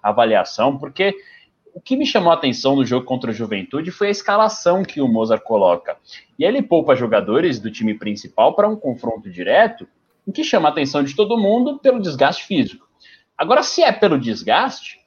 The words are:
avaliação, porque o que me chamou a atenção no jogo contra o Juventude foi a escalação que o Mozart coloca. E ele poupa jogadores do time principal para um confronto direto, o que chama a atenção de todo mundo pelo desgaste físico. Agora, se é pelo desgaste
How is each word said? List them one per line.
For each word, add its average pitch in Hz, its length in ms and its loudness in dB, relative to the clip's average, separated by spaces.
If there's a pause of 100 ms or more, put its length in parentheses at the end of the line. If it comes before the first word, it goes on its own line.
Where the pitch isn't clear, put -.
avaliação, 110 720 0
porque 185 380 -2 (580)
o - 80 -18
que 262 160 -2
me 294 80 0
chamou 175 260 2
a 165 40 6
atenção 135 400 0
no 135 100 2
jogo 123 200 -2
contra 123 260 -4
o - 20 -6
Juventude 110 560 -6
foi 202 200 -2
a - 20 0
escalação 202 720 0
que - 180 -6
o 135 60 2
Mozart 113 340 2
coloca. 92 560 2 (400)
E 147 60 0
ele 233 180 2
poupa 160 340 2
jogadores 113 640 0
do 107 120 -8
time 107 240 -4
principal 104 580 -2
para 156 160 2
um 220 60 -4
confronto 117 540 -8
direto, 95 580 0 (380)
o 202 60 -8
que 311 120 -6
chama 170 260 2
a - 20 2
atenção 143 320 -2
de 139 120 -6
todo 214 220 0
mundo 240 420 0
pelo 254 200 2
desgaste 170 440 -2
físico. - 440 -4 (480)
Agora, 240 280 2
se - 180 -2
é 277 100 4
pelo 170 280 2
desgaste 117 880 -4